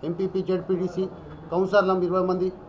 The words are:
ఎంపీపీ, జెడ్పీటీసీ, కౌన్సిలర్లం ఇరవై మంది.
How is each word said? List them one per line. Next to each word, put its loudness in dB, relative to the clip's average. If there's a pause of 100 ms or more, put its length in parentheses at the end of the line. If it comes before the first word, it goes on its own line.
ఎంపీపీ, -2 (100)
జెడ్పీటీసీ, 0 (460)
కౌన్సిలర్లం 4
ఇరవై 2
మంది. 0 (200)